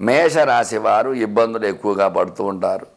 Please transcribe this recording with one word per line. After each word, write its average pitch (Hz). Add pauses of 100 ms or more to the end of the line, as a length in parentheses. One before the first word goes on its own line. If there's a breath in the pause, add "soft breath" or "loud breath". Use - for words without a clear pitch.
మేషరాశి 127
వారు 110
ఇబ్బందులు 113
ఎక్కువగా 98
పడుతూ 90
ఉంటారు. 95 (100)